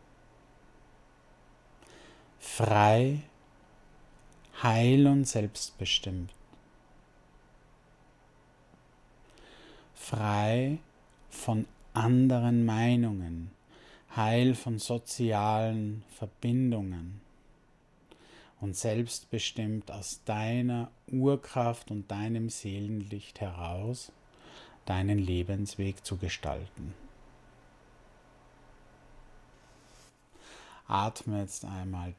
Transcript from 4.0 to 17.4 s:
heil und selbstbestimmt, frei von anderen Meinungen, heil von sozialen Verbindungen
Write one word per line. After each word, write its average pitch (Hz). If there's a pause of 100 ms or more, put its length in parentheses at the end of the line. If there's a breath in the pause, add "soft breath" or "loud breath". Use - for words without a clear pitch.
heil 123
und 139
selbstbestimmt, 98 (3500 loud breath)
frei 110 (500)
von - (260)
anderen 120
Meinungen, 107 (640 loud breath)
heil 117
von 113
sozialen 110
Verbindungen 104 (1400 loud breath)